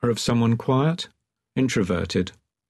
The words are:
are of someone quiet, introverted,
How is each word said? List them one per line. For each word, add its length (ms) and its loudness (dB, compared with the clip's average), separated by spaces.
are 80 0
of 80 -2
someone 380 2
quiet, 520 0
introverted, 760 0